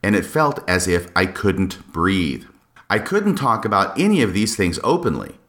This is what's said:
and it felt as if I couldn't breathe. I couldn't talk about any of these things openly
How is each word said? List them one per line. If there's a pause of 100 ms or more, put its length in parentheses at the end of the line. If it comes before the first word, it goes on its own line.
and
it
felt
as
if
I
couldn't
breathe. (440)
I
couldn't
talk
about
any
of
these
things
openly (100)